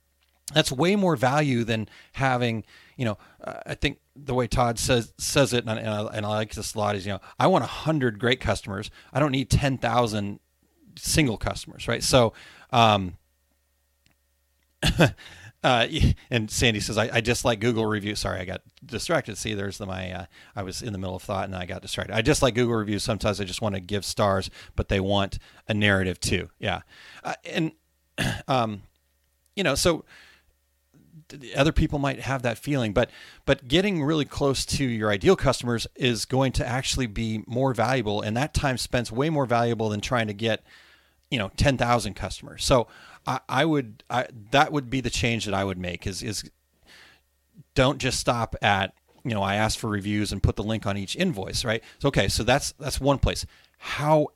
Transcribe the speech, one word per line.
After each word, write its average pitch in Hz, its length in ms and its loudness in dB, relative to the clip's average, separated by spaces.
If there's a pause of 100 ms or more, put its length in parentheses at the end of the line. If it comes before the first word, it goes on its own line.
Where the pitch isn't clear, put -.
(520)
that's 151 200 2
way 170 240 2
more 180 200 4
value 127 480 2
than 110 240 -2 (240)
having, 123 520 0 (320)
you 131 80 -4
know, 107 140 -2 (260)
uh, - 220 -12
I - 80 -8
think - 240 -4 (180)
the 135 180 -8
way 123 120 2
Todd 120 320 0
says, 120 400 0
says - 340 2
it, 120 140 0
and 117 40 -4
I, 110 60 -2
and 113 120 -6
I, 107 280 -4
and 107 100 -4
I - 40 -2
like 107 240 -2
this - 200 -8
a 113 40 -4
lot, 104 180 0
is, 92 100 -8
you 101 60 -4
know, 92 80 -6 (180)
"I 127 80 4
want 170 180 4
a - 40 -6
hundred 127 500 0
great 123 220 0
customers. 104 500 -4 (220)
I 131 80 0
don't 147 100 4
need 131 180 -2
ten 135 300 2
thousand 107 600 0 (580)
single 131 380 2
customers," - 500 -8
right? 120 160 -2
So, 117 300 6 (400)
um, 104 440 4 (1700)
<laughs> - 0 -
uh, - 280 4 (520)
y-, 127 520 2 (160)
and 110 200 0
Sandy 113 300 2
says, 107 180 -2
"I, 113 140 2
I 117 80 2
dislike 117 400 0
Google 113 260 2
reviews." 107 320 -2
Sorry, 92 220 -4
I 92 40 -8
got 90 180 -10 (220)
distracted. 120 540 -4
See, 110 160 -6
there's 98 240 -6
the, 104 80 -8
my, 92 260 -8
uh, 90 140 -10 (300)
I 98 80 -6
was 92 180 -10
in 120 100 -6
the 95 60 -6
middle 92 160 -6
of 92 80 -10
thought 98 220 -4
and 98 100 -8
I 90 100 -8
got 92 160 -10
distracted. - 340 -8
"I 110 80 -2
dislike 131 320 2
Google 120 200 2
reviews. 104 300 -2
Sometimes 104 360 -2
I 101 40 -4
just 90 180 -8
wanna 98 180 -2
give 95 240 -6
stars, 98 460 0 (240)
but - 140 -4
they 101 120 2
want 98 380 0 (300)
a 110 60 -2
narrative 95 440 4
too." 87 400 -2
Yeah. 90 220 -2 (420)
Uh, - 120 -8 (100)
and, 170 280 -4 (360)
<clears throat> - 400 -6
um, 113 340 -2 (720)
you 202 80 -2
know, 143 140 2
so - 280 2 (1200)
th-, 131 260 -16
other 147 180 2
people 151 260 2
might 139 220 -2
have 127 220 -4
that 117 160 -2
feeling, 127 340 -2
but, 117 180 2 (360)
but 135 220 0
getting 180 340 2
really 151 220 0
close 139 400 0
to - 200 -2
your 110 260 0
ideal 104 260 4
customers 120 580 0
is 120 300 0
going 127 280 0
to 139 140 -2
actually 127 400 -2
be 110 400 -4
more 127 280 0
valuable, 110 460 0
and 107 160 -2
that 139 180 -2
time 127 240 0
spent's 120 340 -4
way 139 180 2
more 143 160 2
valuable 117 420 2
than 104 120 0
trying 117 260 0
to 104 80 -4
get, 110 280 0 (680)
you 135 80 0
know, 98 180 -2
ten 139 200 4
thousand 120 380 2
customers. - 500 -10
So 123 240 4 (380)
I, 131 220 -2
I 147 160 2
would, 143 460 -2
I, 123 160 -2 (240)
that 147 220 4
would 135 180 -4
be 131 100 -2
the 117 100 -2
change 117 340 0
that 101 100 -2
I 98 100 0
would 95 140 -4
make 90 280 -8
is, 92 160 -6
is 110 280 -8 (1200)
don't 135 240 2
just 127 200 -2
stop 120 440 -2
at, 98 320 2 (300)
you 117 80 -4
know, 101 100 -2
"I 98 120 0
asked 110 240 0
for 117 100 -6
reviews 104 440 -2
and 98 100 -2
put - 140 2
the 107 80 -4
link 107 220 -4
on 98 100 -2
each 98 200 -8
invoice," 98 480 -2
right? 113 180 -2 (160)
So, 143 100 0
okay, 104 200 2
so - 140 0
that's, 123 300 2
that's - 280 -8
one 135 180 2
place. - 280 0 (320)
How 151 580 0